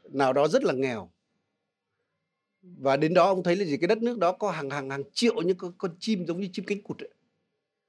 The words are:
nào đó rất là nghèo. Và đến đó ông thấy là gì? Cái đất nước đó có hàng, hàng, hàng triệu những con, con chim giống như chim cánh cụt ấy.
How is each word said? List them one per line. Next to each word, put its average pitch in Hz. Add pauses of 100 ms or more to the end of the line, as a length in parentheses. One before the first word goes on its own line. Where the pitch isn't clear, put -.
nào 135
đó 135
rất 254
là 175
nghèo. 123 (1500)
Và 135
đến 160
đó 175
ông 190
thấy 175
là 202
gì? 147
Cái 170
đất 220
nước 240
đó 180
có 202
hàng, 151
hàng, 139
hàng 139 (100)
triệu 220
những 180
con, 180
con 190 (100)
chim 196
giống 170
như 202
chim 190
cánh 202
cụt -
ấy. - (800)